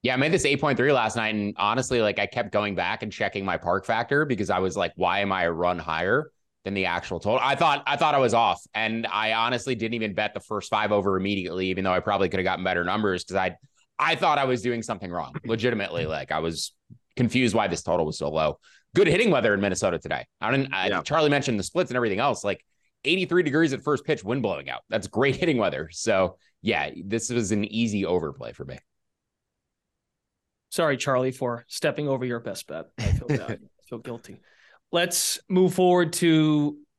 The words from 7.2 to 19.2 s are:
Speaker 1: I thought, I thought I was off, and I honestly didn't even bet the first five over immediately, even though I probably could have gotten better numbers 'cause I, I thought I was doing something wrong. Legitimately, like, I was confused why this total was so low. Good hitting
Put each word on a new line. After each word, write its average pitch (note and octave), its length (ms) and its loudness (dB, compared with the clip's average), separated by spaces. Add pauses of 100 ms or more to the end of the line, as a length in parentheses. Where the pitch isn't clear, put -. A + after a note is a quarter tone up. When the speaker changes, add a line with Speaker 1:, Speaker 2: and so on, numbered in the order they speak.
Speaker 1:
I C3+ 140 2
thought, C#3+ 320 2
I C#3+ 80 0
thought D3+ 180 2
I C#3 40 4
was A#2+ 160 4
off, A2 280 2 (100)
and A2+ 320 -2
I G#2+ 280 0
honestly A#2+ 420 0
didn't A2+ 200 -4
even A2 200 -4
bet G#2+ 180 -2
the - 60 -8
first - 320 -8
five G#2+ 220 2
over G2 240 2
immediately, F#2+ 540 -2
even F#2 120 -2
though F#2+ 100 0
I F#2 60 2
probably G2 300 0
could F#2+ 100 -2
have F#2 60 -2
gotten F2+ 180 -2
better F2+ 220 0
numbers F#2+ 400 -2
'cause F2+ 120 -12
I, F#2 200 -2 (420)
I D#3+ 160 2
thought D3+ 240 2
I C#3 60 2
was B2+ 180 0
doing A#2+ 180 -2
something G2+ 300 -8
wrong. D#2+ 240 -6 (100)
Legitimately, G#2 640 -2
like, D2+ 240 -6
I D#2 80 0
was E2 340 -4 (440)
confused B2 360 2
why G#2+ 140 2
this F2 160 -4
total E2 240 0
was D#2 100 -6
so D2+ 140 -4
low. D#2 300 0 (340)
Good F#3 140 4
hitting G3+ 240 4